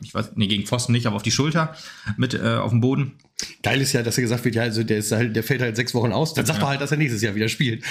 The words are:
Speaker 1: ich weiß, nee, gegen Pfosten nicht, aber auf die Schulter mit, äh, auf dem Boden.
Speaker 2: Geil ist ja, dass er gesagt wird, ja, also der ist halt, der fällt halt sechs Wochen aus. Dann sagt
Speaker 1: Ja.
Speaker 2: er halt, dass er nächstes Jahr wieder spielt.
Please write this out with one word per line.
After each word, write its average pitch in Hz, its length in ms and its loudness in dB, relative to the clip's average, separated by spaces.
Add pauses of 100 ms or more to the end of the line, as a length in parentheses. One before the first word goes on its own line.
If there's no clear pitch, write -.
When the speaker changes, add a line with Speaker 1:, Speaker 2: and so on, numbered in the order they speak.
Speaker 1:
ich - 100 -14
weiß, 107 220 -4
nee, 107 120 2
gegen 101 200 0
Pfosten 120 260 0
nicht, 120 140 2
aber 104 100 -2
auf 101 60 -4
die 117 80 0
Schulter 156 440 0 (440)
mit, - 160 0
äh, 113 220 0
auf 104 140 -2
dem 113 120 4
Boden. 135 300 2 (520)
Speaker 2:
Geil 123 160 2
ist 135 120 0
ja, 123 120 2
dass 113 120 0
er 131 60 2
gesagt 120 220 0
wird, 117 100 2
ja, 113 80 2
also 113 220 0
der 110 140 2
ist 107 120 -2
halt, 113 240 2
der 113 80 2
fällt 127 180 0
halt 120 140 0
sechs 120 180 -2
Wochen 110 200 2
aus. 156 220 0
Dann - 120 0
sagt 156 140 0
Speaker 1:
Ja. - 60 2
Speaker 2:
er - 40 0
halt, 139 100 0
dass 143 120 -2
er 147 60 0
nächstes 120 220 0
Jahr 104 140 0
wieder 107 140 0
spielt. 113 420 2